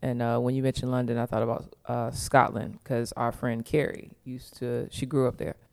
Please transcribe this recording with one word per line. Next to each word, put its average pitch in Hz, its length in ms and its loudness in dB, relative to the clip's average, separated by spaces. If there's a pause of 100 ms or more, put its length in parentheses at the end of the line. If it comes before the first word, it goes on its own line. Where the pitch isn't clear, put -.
and, 120 220 0
uh, 117 160 2
when 123 160 2
you 131 80 0
mentioned 127 280 0
London, 120 280 0
I 117 80 0
thought 110 160 0
about, - 320 -2 (100)
uh, 120 240 -2
Scotland, - 760 2
'cause 120 320 -2
our 117 160 0
friend 117 320 -4
Carrie - 480 0 (120)
used 127 340 -14
to, 120 320 -2
she - 160 -4
grew 131 220 4
up - 100 -2
there. - 180 -4 (180)